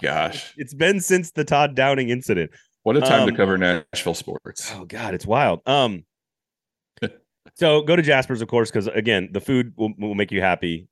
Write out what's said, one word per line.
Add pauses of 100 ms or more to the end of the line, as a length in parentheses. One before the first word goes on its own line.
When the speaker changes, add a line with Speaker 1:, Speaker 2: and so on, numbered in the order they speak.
Speaker 1:
Gosh.
Speaker 2:
it's
been
since
the
Todd
Downing
incident. (320)
Speaker 1:
What
a
time
to
Speaker 2:
Um,
Speaker 1:
cover
Nashville
sports.
Speaker 2:
Oh,
God,
it's
wild.
Um, (1000)
Speaker 1:
<laughs> (460)
Speaker 2:
so
go
to
Jasper's,
of
course,
'cause,
again,
the
food
will,
will
make
you
happy.